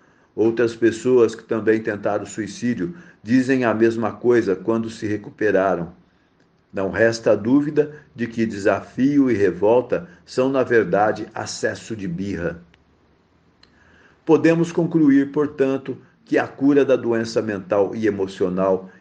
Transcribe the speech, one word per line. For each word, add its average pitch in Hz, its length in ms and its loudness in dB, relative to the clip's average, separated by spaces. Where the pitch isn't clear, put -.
Outras 113 400 0
pessoas 117 600 2
que - 80 -16
também 110 400 0
tentaram 104 420 -4
suicídio 101 680 -6
dizem 127 420 2
a 113 100 2
mesma 113 380 2
coisa 104 440 2
quando 113 320 -2
se 110 180 -10
recuperaram. 98 840 -2
Não 95 180 -4
resta 113 460 2
dúvida 143 560 0
de 117 120 -8
que 113 200 -4
desafio 110 840 0
e 117 40 0
revolta 101 720 0
são, 127 240 -2
na 135 140 0
verdade, 110 720 0
acesso 110 600 -8
de 98 140 -10
birra. 87 540 -8
Podemos 165 480 4
concluir, 151 580 2
portanto, 135 680 -4
que - 140 -2
a 120 80 -2
cura 139 380 2
da 127 120 2
doença 113 460 -2
mental 101 520 -2
e 110 120 -2
emocional 95 840 0